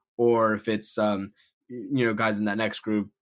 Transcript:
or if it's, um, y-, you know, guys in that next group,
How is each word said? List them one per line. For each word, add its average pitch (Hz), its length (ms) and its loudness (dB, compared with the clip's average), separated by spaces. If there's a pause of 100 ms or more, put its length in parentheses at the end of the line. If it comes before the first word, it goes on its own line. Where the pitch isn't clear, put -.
(160)
or 117 380 4
if 104 120 -6
it's, 107 320 -2
um, 101 300 0 (420)
y-, 120 220 -10
you 127 140 2
know, 113 80 0
guys 110 220 0
in 104 100 -2
that 104 120 0
next 110 220 -2
group, 104 300 -2 (100)